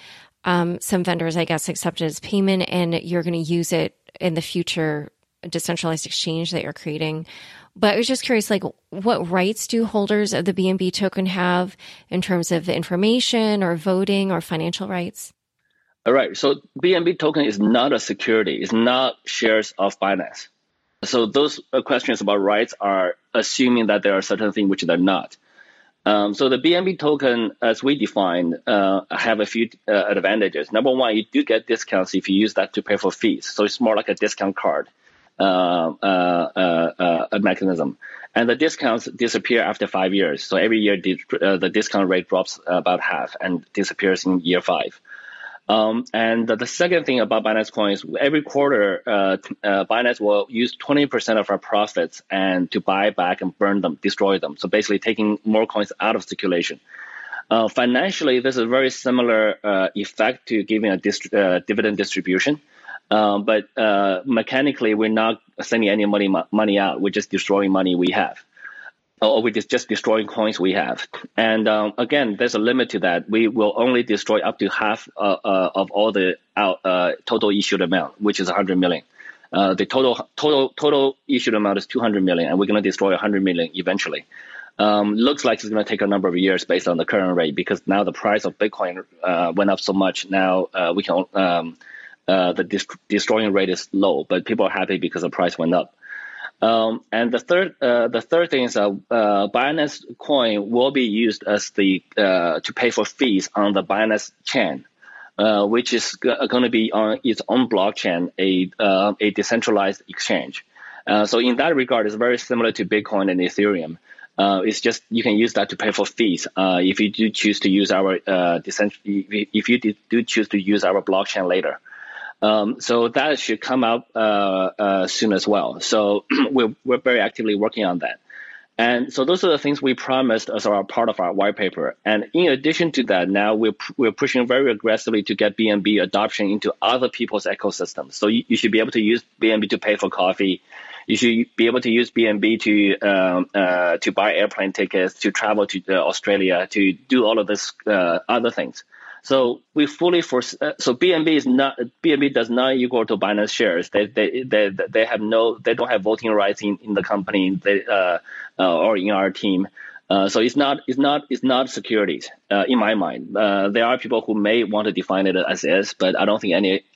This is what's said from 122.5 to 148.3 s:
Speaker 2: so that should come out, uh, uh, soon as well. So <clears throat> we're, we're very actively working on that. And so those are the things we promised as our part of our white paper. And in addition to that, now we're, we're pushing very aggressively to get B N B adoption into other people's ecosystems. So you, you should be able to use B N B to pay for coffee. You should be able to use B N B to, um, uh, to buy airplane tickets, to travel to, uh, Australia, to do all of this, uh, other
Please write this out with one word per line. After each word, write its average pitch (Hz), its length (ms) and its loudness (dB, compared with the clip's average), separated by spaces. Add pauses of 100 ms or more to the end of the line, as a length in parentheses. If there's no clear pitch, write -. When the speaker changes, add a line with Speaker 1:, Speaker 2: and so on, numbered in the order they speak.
Speaker 2:
so 120 260 2
that 139 320 0
should 110 220 -4
come 127 240 0
out, 117 280 0
uh, 101 640 2
uh, 98 300 2
soon 110 240 0
as 95 160 0
well. 78 320 0
So 101 460 0 (120)
<clears throat> 139 140 2
we're, 120 320 2
we're 123 140 2
very 123 240 2
actively 107 340 -2
working 104 300 -2
on 90 140 -2
that. 60 200 -6 (580)
And 120 340 0
so - 120 -2
those 180 220 2
are 180 40 4
the 151 80 4
things 143 240 -2
we 131 120 2
promised 127 560 0
as 110 160 -4
our 101 180 2
part 117 240 -2
of 104 140 -2
our 87 100 0
white 98 240 0
paper. 85 480 -2
And 104 300 0
in 170 180 4
addition 151 400 0
to 127 120 0
that, 92 260 2
now 104 260 2
we're, 110 180 2 (220)
we're 117 160 2
pushing 131 360 0
very 131 220 2
aggressively 110 540 0
to 110 100 -4
get 104 220 0
B 110 140 2
N 104 100 2
B 104 200 2
adoption 101 500 0
into 104 320 -2
other 123 260 2
people's 107 380 -4
ecosystems. 92 720 -6
So 104 120 0
you, 117 220 2
you 113 80 2
should 110 160 0
be 110 60 2
able 110 120 0
to 117 100 0
use 110 220 2 (160)
B 110 140 4
N 107 80 2
B 104 80 -2
to 113 80 0
pay 104 180 0
for 98 140 -2
coffee. 92 520 0 (460)
You 110 80 0
should 117 400 2
be 117 120 4
able 123 140 0
to 123 80 -2
use 117 220 2
B 113 160 2
N 107 120 0
B 107 180 2
to, 104 420 2
um, 92 560 2
uh, 90 440 2
to - 120 -2
buy 98 220 2
airplane 98 400 -2
tickets, 92 480 -2
to 101 100 0
travel 104 360 0
to, 95 200 -8
uh, 95 60 -2
Australia, 92 800 0
to 98 200 2
do 123 320 0
all 110 160 2
of 98 80 -2
this, - 240 -4 (160)
uh, 90 400 2
other 117 240 0